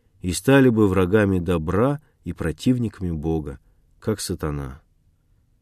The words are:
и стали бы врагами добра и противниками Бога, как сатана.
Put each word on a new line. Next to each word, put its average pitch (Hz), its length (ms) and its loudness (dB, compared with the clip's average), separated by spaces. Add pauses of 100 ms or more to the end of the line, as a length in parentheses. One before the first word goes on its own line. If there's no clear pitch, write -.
(200)
и 90 140 -4
стали 135 340 4
бы 110 180 4
врагами 95 520 2
добра 90 640 -2 (220)
и 85 100 -8
противниками 104 760 -4
Бога, 78 480 -4 (400)
как - 220 -6
сатана. 71 600 -8 (800)